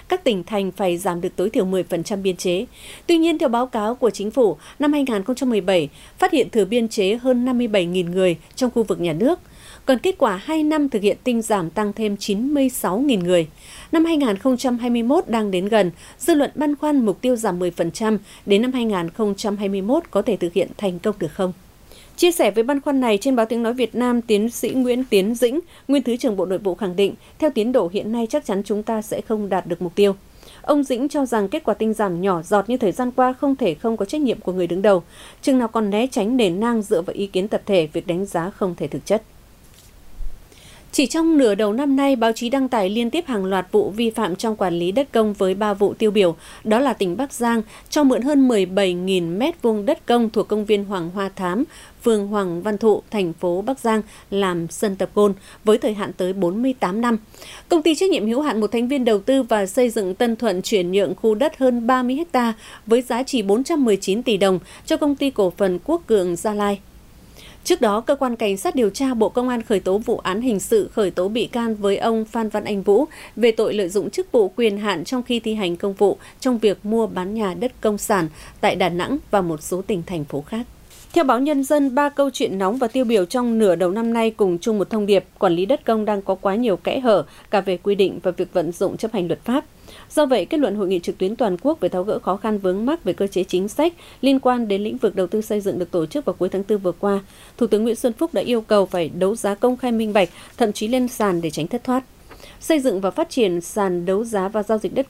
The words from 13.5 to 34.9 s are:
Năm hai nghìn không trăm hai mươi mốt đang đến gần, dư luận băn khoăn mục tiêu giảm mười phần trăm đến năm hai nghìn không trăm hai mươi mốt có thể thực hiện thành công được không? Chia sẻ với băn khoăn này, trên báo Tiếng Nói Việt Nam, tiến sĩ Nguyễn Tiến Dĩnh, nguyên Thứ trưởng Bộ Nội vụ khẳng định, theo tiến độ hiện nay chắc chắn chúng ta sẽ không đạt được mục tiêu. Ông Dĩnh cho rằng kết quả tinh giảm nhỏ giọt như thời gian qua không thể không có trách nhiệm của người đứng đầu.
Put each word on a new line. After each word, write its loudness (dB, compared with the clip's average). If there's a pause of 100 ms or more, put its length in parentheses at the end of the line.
Năm 4
hai 2
nghìn 2
không 0
trăm 0
hai -2
mươi 0
mốt 2
đang 0
đến 0
gần, 4 (280)
dư 2
luận 2
băn -2
khoăn 2
mục 0
tiêu 2
giảm -2
mười -2
phần -2
trăm 0 (280)
đến 4
năm -2
hai -2
nghìn -2
không -2
trăm -4
hai -2
mươi -4
mốt 0
có 0
thể 0
thực -2
hiện 0
thành -4
công -2
được -4
không? -2 (640)
Chia 4
sẻ 2
với 2
băn -2
khoăn 0
này, 2
trên 0
báo 2
Tiếng -2
Nói -2
Việt -2
Nam, 0
tiến 2
sĩ -4
Nguyễn 0
Tiến 2
Dĩnh, 0 (280)
nguyên 2
Thứ -2
trưởng -2
Bộ 0
Nội -2
vụ -2
khẳng -4
định, 2 (240)
theo 2
tiến 0
độ 2
hiện -4
nay -2
chắc -2
chắn -2
chúng -2
ta -4
sẽ -8
không -4
đạt -2
được -4
mục -6
tiêu. 4 (460)
Ông 2
Dĩnh -2
cho 0
rằng 0
kết -6
quả 2
tinh 0
giảm -2
nhỏ 2
giọt 0
như 0
thời 0
gian -4
qua 2
không 0
thể 0
không -2
có -2
trách -4
nhiệm 0
của -4
người 0
đứng -2
đầu. 4 (400)